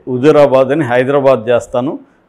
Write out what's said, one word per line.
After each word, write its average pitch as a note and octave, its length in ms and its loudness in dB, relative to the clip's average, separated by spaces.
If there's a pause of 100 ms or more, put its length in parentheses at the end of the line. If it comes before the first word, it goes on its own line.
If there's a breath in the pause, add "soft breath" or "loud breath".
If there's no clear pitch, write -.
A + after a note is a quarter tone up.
హుజూరాబాద్ C3 600 2
అని D3 160 -2
హైదరాబాద్ B2+ 640 0
చేస్తాను, B2 500 -4 (300 soft breath)